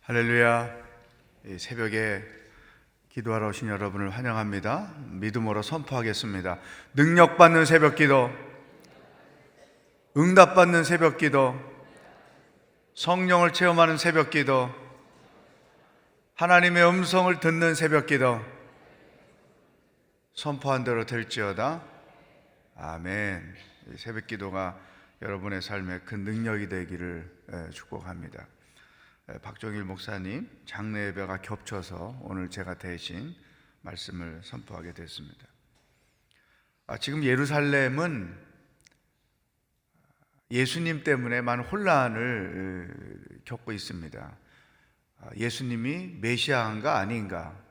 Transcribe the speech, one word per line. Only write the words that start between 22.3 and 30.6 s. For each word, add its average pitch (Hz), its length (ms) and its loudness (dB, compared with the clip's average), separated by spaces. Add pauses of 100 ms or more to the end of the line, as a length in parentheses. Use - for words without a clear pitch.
아멘. 87 800 -8 (400)
이 117 40 -20
새벽 110 280 -14
기도가 95 540 -8 (420)
여러분의 98 400 -8
삶에 92 380 -8
큰 101 240 -12
능력이 107 440 -6
되기를, 87 600 -10 (220)
에, 82 180 -12
축복합니다. - 760 -16 (800)
에, - 100 -16
박종일 104 460 -12
목사님 95 640 -10 (180)